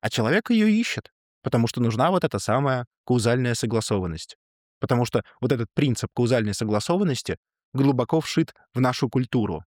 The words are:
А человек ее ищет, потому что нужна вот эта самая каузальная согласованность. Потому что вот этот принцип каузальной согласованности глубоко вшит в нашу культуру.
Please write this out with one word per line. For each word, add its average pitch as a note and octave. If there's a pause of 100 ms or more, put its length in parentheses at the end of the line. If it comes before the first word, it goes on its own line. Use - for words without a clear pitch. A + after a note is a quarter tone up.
А A2
человек C#3
ее G#3+
ищет, - (300)
потому A#2
что A#2+
нужна A#2
вот F#3+
эта C#3+
самая B2+ (200)
каузальная B2
согласованность. G2+ (440)
Потому A#2+
что A2+ (180)
вот B2+
этот A#2
принцип B2
каузальной A#2
согласованности A#2+ (360)
глубоко C3+
вшит - (200)
в B2
нашу B2+
культуру. G#2+